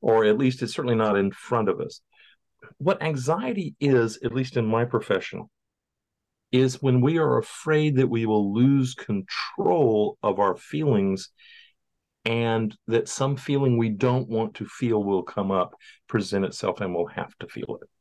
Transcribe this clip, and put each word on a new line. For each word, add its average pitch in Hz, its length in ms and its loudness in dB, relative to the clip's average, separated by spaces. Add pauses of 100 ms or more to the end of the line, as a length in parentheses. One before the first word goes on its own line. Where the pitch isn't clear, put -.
Or 113 240 4
at 107 140 4
least 127 240 0
it's 113 120 -6
certainly 123 220 0
not 107 200 2
in 98 140 4
front 110 380 -2
of 85 120 -2
us. - 200 -10 (800)
What 190 240 0
anxiety 160 800 -4
is, 120 440 2
at 120 80 -2
least 131 240 -4
in 117 100 0
my 113 180 2
professional, 104 680 -4 (1000)
is 127 280 2
when 127 200 4
we 151 180 2
are 135 200 2
afraid 151 580 0
that 131 120 4
we 113 160 0
will 104 300 2
lose 127 400 4
control 160 1300 0
of 98 160 -2
our 98 180 2
feelings 104 760 -2 (920)
and 113 520 0 (100)
that 110 220 0
some 135 280 -2
feeling 139 400 0
we 117 120 2
don't 123 400 0
want 110 260 -2
to 107 120 -10
feel 113 360 -2
will 98 220 0
come 98 260 -4
up, 92 240 -2 (320)
present 98 380 -2
itself, 92 360 -6
and 92 140 -6
we'll 87 120 -2
have - 340 -10
to - 80 -16
feel - 340 -10
it. - 60 -20 (120)